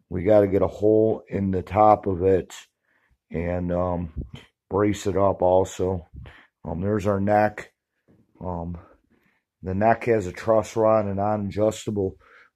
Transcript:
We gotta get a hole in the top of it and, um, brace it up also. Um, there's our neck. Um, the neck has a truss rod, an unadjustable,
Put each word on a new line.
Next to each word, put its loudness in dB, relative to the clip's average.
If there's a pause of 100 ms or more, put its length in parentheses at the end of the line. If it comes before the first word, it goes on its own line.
We -6
gotta 6
get 2
a 2
hole 2
in -4
the -4
top 4
of -2
it 2 (760)
and, -4
um, -4 (560)
brace 0
it -2
up 2
also. 0 (560)
Um, -8
there's -2
our 0
neck. 0 (640)
Um, -8 (840)
the -6
neck 2
has 0
a -8
truss -2
rod, 2
an -6
unadjustable, -4 (400)